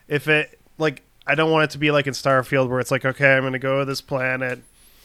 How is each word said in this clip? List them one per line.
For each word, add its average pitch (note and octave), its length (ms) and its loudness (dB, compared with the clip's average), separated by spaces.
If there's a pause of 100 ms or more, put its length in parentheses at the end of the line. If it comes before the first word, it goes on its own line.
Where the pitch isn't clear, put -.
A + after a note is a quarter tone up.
if D3 180 -4
it, D3+ 320 0 (200)
like, D#3 240 -2 (240)
I C#3+ 100 0
don't D#3+ 160 2
want D#3 120 4
it D3 60 -4
to C#3 80 -14
be D3 140 0
like D3 160 2
in B2+ 60 -6
Starfield C3 540 0
where B2+ 120 -2
it's B2 100 -4
like, C3 140 -2
"Okay, C3+ 320 4
I'm C3 80 2
gonna C3 160 -4
go C3+ 200 -2
to C#3 40 -2
this C3+ 160 -8
planet, B2+ 600 -4 (440)